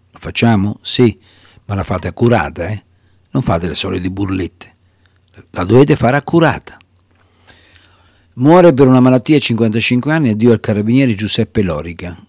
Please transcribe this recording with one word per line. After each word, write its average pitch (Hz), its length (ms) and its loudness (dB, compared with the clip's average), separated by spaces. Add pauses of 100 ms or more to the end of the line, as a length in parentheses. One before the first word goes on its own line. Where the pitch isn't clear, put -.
(120)
La - 60 -20
facciamo? 104 640 -2
Sì, - 320 2 (520)
ma 104 100 -8
la 95 80 -4
fate 92 240 -8
accurata, 90 600 -2
eh? 104 140 -10 (480)
Non 131 120 -4
fate 87 240 -2
le 78 80 -8
solite 92 340 -6
burlette, 95 680 -8 (720)
la 90 160 -6
dovete 135 320 4
fare 120 180 0
accurata. 160 640 -2 (1600)
Muore 165 380 6
per 131 140 4
una 127 140 4
malattia 127 340 2
a 135 60 2
cinquantacinque 117 720 -2
anni, 156 160 0
addio 110 240 4
al 107 80 0
carabiniere 113 520 0
Giuseppe 104 500 -4
Lorica. 85 540 -8 (120)